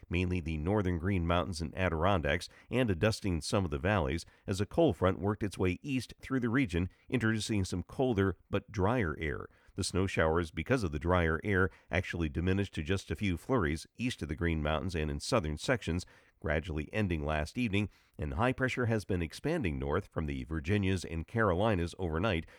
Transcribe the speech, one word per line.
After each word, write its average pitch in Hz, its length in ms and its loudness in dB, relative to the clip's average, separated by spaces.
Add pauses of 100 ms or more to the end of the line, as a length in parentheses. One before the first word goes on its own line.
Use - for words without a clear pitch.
mainly 90 320 0
the 80 200 -2
northern 90 400 2
Green 90 260 0
Mountains 87 360 0
and - 140 -4
Adirondacks, 85 720 2 (220)
and 120 220 0
a 90 40 0
dusting 101 380 0
in 78 80 0
some 101 240 0
of 78 60 -4
the 71 80 -2
valleys, 82 440 0 (220)
as 98 160 -2
a 101 60 -2
cold 160 280 4
front 92 220 2
worked 101 240 -2
its 101 160 -4
way 92 240 2
east 131 400 -4
through 131 200 -2
the 120 80 0
region, 95 400 2 (200)
introducing 107 560 2
some 92 160 -2
colder 98 540 2 (160)
but 101 200 -2
drier 98 480 0
air. 62 280 -4 (280)
The 95 80 -2
snow 90 220 2
showers, 82 460 2
because 120 320 0
of 80 80 -2
the 73 80 -2
drier 82 440 2
air, 92 280 2 (180)
actually 85 400 0
diminished 95 460 0
to 80 80 -4
just 92 260 -2
a 98 60 -4
few 95 200 0
flurries 82 520 0 (100)
east 120 240 -4
of 78 60 -4
the 78 80 -4
Green 82 260 0
Mountains 76 320 -2
and 78 160 -2
in 73 100 -4
southern 78 380 0
sections, - 480 -2 (340)
gradually 78 540 -2
ending 85 320 -2
last 78 320 -2
evening, 107 320 0 (300)
and 73 160 -4
high 120 160 2
pressure 127 340 -2
has 110 200 0
been 90 180 0
expanding 92 560 -2
north 71 320 -2
from 78 160 -4
the 67 160 -4
Virginias 90 600 0
and 82 220 -6
Carolinas 98 720 2
overnight, 85 480 0 (140)